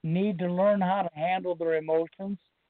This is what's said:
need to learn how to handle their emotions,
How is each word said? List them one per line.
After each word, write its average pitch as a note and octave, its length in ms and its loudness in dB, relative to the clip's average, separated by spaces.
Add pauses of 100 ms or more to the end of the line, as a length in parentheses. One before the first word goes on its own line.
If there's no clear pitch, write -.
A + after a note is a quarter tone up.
need F3+ 360 0
to F3+ 80 0
learn G3 340 4
how F#3 220 2
to F3 100 -6
handle F3+ 420 -2
their E3 200 0
emotions, E3 640 -2 (300)